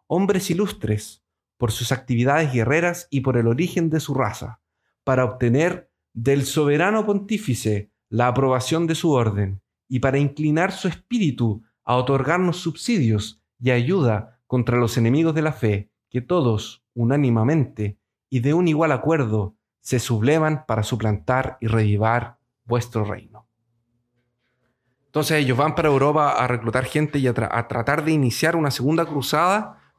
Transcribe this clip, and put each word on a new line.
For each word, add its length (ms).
hombres 440
ilustres 760
por 140
sus 200
actividades 600
guerreras 580
y 100
por 160
el 120
origen 420
de 100
su 140
raza, 460
para 200
obtener 640
del 340
soberano 580
pontífice 840
la 200
aprobación 580
de 80
su 180
orden 480
y 120
para 180
inclinar 540
su 160
espíritu 720
a 120
otorgarnos 640
subsidios 840
y 100
ayuda 760
contra 320
los 180
enemigos 380
de 80
la 100
fe, 380
que 120
todos, 640
unánimemente 1040
y 100
de 140
un 140
igual 240
acuerdo, 640
se 180
sublevan 680
para 180
suplantar 760
y 60
revivar 720
vuestro 400
reino". 420
Entonces 320
ellos 180
van 180
para 140
Europa 440
a 40
reclutar 380
gente 340
y 80
a 80
tra-, 160
a 180
tratar 360
de 80
iniciar 440
una 140
segunda 360
cruzada 720